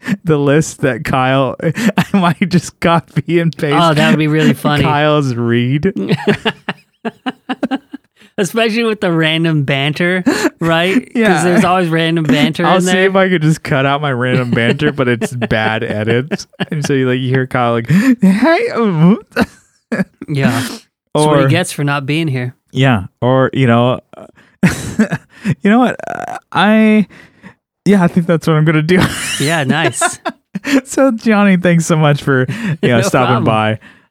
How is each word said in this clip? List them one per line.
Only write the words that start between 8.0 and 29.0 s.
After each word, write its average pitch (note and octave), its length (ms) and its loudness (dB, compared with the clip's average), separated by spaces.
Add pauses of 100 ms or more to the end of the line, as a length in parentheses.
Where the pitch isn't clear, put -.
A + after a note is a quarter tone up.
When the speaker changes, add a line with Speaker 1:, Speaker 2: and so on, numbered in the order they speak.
Speaker 2:
Especially A3 460 -2
with G#3+ 180 -2
the F3+ 120 -2
random D#3+ 500 0
banter, D3 600 -2 (340)
right? E3 360 0 (100)
'Cause - 100 -14
Speaker 1:
Yeah. G3+ 300 2
Speaker 2:
there's F3+ 200 2
always F3+ 240 0
random E3 360 0
banter D#3 420 0
Speaker 1:
I'll E3+ 100 2
Speaker 2:
in F#3 60 2
Speaker 1:
see F3+ 100 0
Speaker 2:
there. F#3 160 2
Speaker 1:
if F#3 60 0
I F#3+ 140 2
could F3 140 0
just D3+ 200 2
cut C3+ 240 0
out C#3+ 140 -2
my D3+ 120 -2
random B2+ 380 -2
banter, B2 400 0
but C#3 160 -2
it's A#2 260 0
Speaker 2:
<laughs> - 20 -8
Speaker 1:
bad A2 500 -2
edits. A#2 640 -2 (220)
And D3 140 -4
so C#3+ 100 0
you, C3 140 0
like, B2+ 120 0
you C3 80 -4
hear C3 180 0
Kyle B2 280 0
like, A#2 140 -4
"Hey, A#3+ 840 2
um," G3 580 2
<laughs> - 760 -6 (260)
Speaker 2:
Yeah. B3 380 0 (500)
That's D3+ 100 2
what D3+ 120 2
he C#3 60 4
Speaker 1:
Or C3+ 40 2
Speaker 2:
gets E3 220 0
for D3 140 -6
not C#3+ 220 -2
being D#3+ 200 -2
here. B2+ 300 -6 (160)
Speaker 1:
Yeah. B2+ 340 0 (160)
Or, C3 300 2
you C3 160 2
know, A#2+ 320 2 (160)
uh, - 100 -20 (380)
<laughs> - 520 -2 (460)
you G3+ 80 2
know A3+ 80 4
what? B3 180 0 (120)
Uh, - 300 -10 (120)
I, G#3+ 560 2 (800)
yeah, F#3+ 180 4
I F3 60 4
think E3+ 180 0
that's E3+ 220 0
what D#3+ 80 2
I'm D#3 80 2
gonna D#3 180 2
do. F3 180 2 (200)